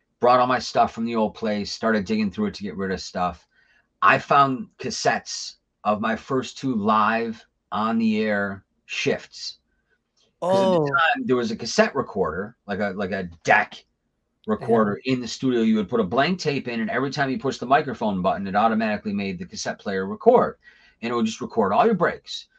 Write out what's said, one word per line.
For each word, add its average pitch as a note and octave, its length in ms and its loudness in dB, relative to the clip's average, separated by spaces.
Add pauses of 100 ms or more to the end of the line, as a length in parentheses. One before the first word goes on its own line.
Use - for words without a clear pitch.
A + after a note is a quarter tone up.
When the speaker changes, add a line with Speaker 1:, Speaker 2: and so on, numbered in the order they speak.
(200)
Speaker 1:
brought B2+ 200 6
all B2+ 60 4
my B2+ 120 2
stuff A2+ 340 0
from A2+ 140 -6
the A#2 100 -2
old G#2+ 180 0
place, G#2 380 -4
started A2 320 0
digging G#2+ 260 0
through G#2+ 160 -2
it F#2+ 80 -4
to - 80 -16
get F#2 140 -8
rid F#2+ 160 -2
of F2+ 80 -2
stuff. F2+ 460 -4 (560)
I C3 160 6
found C3+ 500 2 (100)
cassettes - 760 -4 (300)
of G#2 160 0
my A2+ 160 -2
first C3 420 -4
two C3 160 -2
live A2 680 0 (280)
on A2 260 0
the A2 240 2
air G2+ 420 -2 (220)
shifts. - 720 -6 (840)
'Cause F#3+ 220 2
at F#3+ 80 4
the F3+ 80 4
Speaker 2:
Oh. D3+ 80 2
Speaker 1:
time, C#3 400 0
there B2 100 4
was A#2 140 0
a A2+ 60 -6
cassette G#3 400 0
recorder, F#2+ 600 -4 (100)
like G2 120 -4
a, G2+ 180 -2
like G2 140 -4
a F#2+ 140 -4 (200)
deck G#2 400 2 (640)
recorder G#3+ 580 2
Speaker 2:
Yeah. C3 100 0
Speaker 1:
in B2 60 -2
the A#2+ 80 -8
studio. B2 340 0
You A2+ 140 4
would G#2 120 0
put A#2+ 120 0
a G#2 40 2
blank C#3 340 0
tape C#3 300 -2
in, A#2 120 -4
and A2 100 -2
every C3 200 -2
time C#3 180 -2
you B2 100 -2
push B2 200 -4
the A#2+ 80 -8
microphone A#2+ 560 -2
button, F#2+ 240 0
it F#2+ 80 -4
automatically G#2+ 580 0
made G2 260 -4
the F2+ 80 -12
cassette - 340 -8
player F#2+ 260 -4
record, G3 520 2 (440)
and A#2 100 -4
it - 40 0
would A2 100 2
just - 140 -6
record G#2+ 320 0
all C#3+ 120 4
your A3+ 120 4
breaks. - 500 -4 (120)